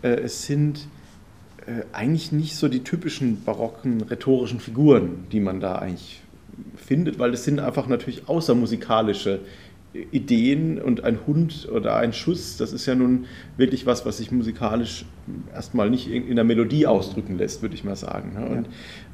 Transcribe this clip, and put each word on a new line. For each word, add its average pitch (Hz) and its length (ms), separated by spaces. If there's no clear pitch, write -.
äh, 123 60
es 120 360
sind, 147 420
äh, 117 260
eigentlich 156 400
nicht 156 240
so 151 120
die 127 160
typischen 127 600
barocken 113 580
rhetorischen 120 580
Figuren, 117 720
die 107 80
man 95 200
da 92 200
eigentlich - 420
findet, - 420
weil 123 160
es 120 120
sind 143 140
einfach 123 280
natürlich 123 420
außermusikalische 113 1080
Ideen 131 680
und - 240
ein 117 220
Hund 156 480
oder 117 220
ein 117 180
Schuss, - 440
das - 160
ist - 120
ja 131 80
nun 127 320
wirklich 131 300
was, 123 180
was 107 120
sich 113 140
musikalisch 113 720
erstmal 110 380
nicht 123 220
in, 123 160
in 123 80
der 113 100
Melodie 117 400
ausdrücken 98 540
lässt, 98 240
würde 107 100
ich - 100
mal 98 120
sagen, - 440
ne? 120 60
Und, 120 220